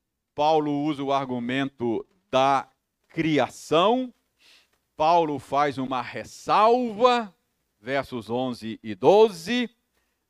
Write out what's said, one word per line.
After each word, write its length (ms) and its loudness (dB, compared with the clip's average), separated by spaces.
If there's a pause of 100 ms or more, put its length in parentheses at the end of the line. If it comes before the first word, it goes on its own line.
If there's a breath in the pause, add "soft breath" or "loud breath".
(340)
Paulo 500 0
usa 180 -4
o 100 -2
argumento 960 -4 (240)
da 380 2 (400)
criação, 1040 0 (840 soft breath)
Paulo 420 2
faz 400 -2
uma 240 -6
ressalva, 1300 0 (460)
versos 500 -6
onze 520 -6
e 120 -10
doze. 760 2 (600)